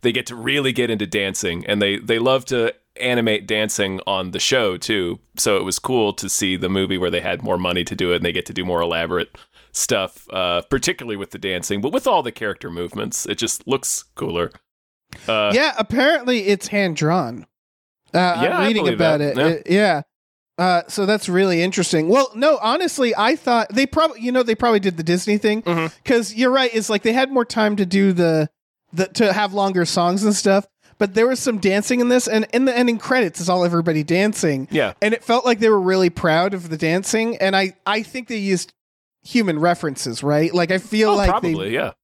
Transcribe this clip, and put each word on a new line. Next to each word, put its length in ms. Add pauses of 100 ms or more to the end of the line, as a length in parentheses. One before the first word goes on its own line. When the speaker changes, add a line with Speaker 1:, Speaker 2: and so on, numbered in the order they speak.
Speaker 1:
they 100
get 140
to 100
really 340
get 180
into 160
dancing, 600
and 160
they, 160
they 200
love 280
to 280 (280)
animate 460
dancing 600
on 240
the 80
show 380
too. 420 (160)
So 220
it 80
was 140
cool 340
to 160
see 260
the 140
movie 280
where 140
they 80
had 240
more 140
money 260
to 120
do 180
it 40
and 80
they 60
get 140
to 80
do 100
more 160
elaborate 580 (360)
stuff, 580
uh, 380
particularly 480
with 140
the 60
dancing, 440
but 100
with 160
all 160
the 80
character 380
movements, 560
it 120
just 300
looks 360 (120)
cooler. 340 (800)
Uh, 260
Speaker 2:
Yeah, 240
apparently 720
it's 220
hand 260
drawn. 500 (680)
Uh, 280
Speaker 1:
Yeah, 160
Speaker 2:
I'm 40
Speaker 1:
I 60
Speaker 2:
reading 160
Speaker 1:
believe 160
Speaker 2:
about 200
Speaker 1:
that. 120
Speaker 2:
it. 60
Speaker 1:
Yeah. 100
Speaker 2:
It, 220
yeah. 320 (560)
Uh, 300
so 180
that's 220
really 340
interesting. 460
Well, 260
no, 280
honestly, 560
I 180
thought 380
they 120
prob-, 320
you 140
know, 120
they 120
probably 240
did 160
the 80
Disney 340
thing 260
Speaker 1:
Mm-hmm. 240 (180)
Speaker 2:
'cause 280
you're 180
right. 220
It's 160
like 140
they 80
had 180
more 140
time 320
to 100
do 280
the, 360 (440)
the, 140
to 260
have 200
longer 300
songs 400
and 100
stuff. 320 (320)
But 180
there 120
was 140
some 160
dancing 420
in 80
this, 180
and 280
in 100
the 100
ending 260
credits 420
is 80
all 160
everybody 380
dancing. 680
Speaker 1:
Yeah. 300
Speaker 2:
And 120
it 120
felt 180
like 160
they 80
were 140
really 280
proud 440
of 160
the 80
dancing. 580
And 220
I, 180 (100)
I 160
think 280
they 80
used 340 (500)
human 380
references, 640
right? 300
Like, 180
I 60
feel 320
Speaker 1:
Oh, 80
Speaker 2:
like 140
Speaker 1:
probably, 240 (140)
Speaker 2:
they 40
Speaker 1:
yeah. 180 (120)